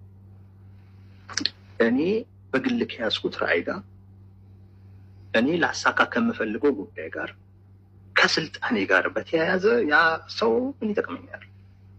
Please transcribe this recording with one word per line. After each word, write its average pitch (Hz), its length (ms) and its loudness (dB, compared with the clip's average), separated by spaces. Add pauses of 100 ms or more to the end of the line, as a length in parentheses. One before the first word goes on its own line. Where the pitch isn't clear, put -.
(1800)
እኔ 117 180 4 (480)
በግል 127 380 0
ከያዝኩት - 540 -4
ራዕይ 87 240 0
ጋር፣ - 180 -6 (1500)
እኔ 117 220 4
ላሳካ 131 500 0
ከምፈልገው 117 680 0
ጉዳይ 82 360 -10
ጋር፣ 82 200 -8 (880)
ከስልጣኔ - 680 0
ጋር 92 240 4
በተያያዘ 170 580 0 (180)
ያ 147 120 2 (340)
ሰው 226 220 0 (200)
ምን 220 160 -6
ይጠቅመኛል? - 560 -6 (540)